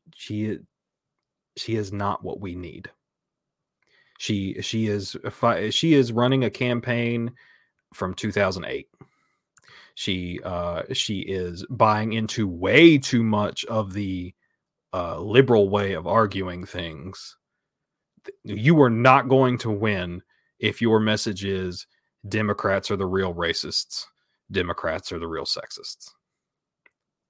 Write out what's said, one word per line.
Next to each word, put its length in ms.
she, 440
she 180
is 160
not 320
what 160
we 160
need. 340
She, 420
she 260
is 360
a 80
fi-, 400
she 220
is 180
running 320
a 60
campaign 840
from 200
two 180
thousand 340
eight. 220
She, 480
uh, 400
she 280
is 480
buying 440
into 340
way 500
too 260
much 420
of 280
the, 400
uh, 260
liberal 500
way 240
of 140
arguing 580
things. 720
Th-, 340
you 220
are 80
not 400
going 300
to 120
win 500
if 220
your 200
message 440
is 400
Democrats 600
are 60
the 100
real 280
racists, 720
Democrats 600
are 80
the 80
real 180
sexists. 680